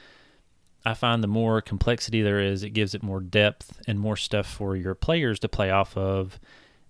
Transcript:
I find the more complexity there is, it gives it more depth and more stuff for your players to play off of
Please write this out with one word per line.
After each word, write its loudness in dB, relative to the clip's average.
I 0
find 2
the 2
more 2
complexity 0
there 2
is, 0
it -8
gives -2
it -10
more -4
depth 2
and 0
more 0
stuff -2
for -4
your -2
players 0
to -2
play 0
off 2
of -2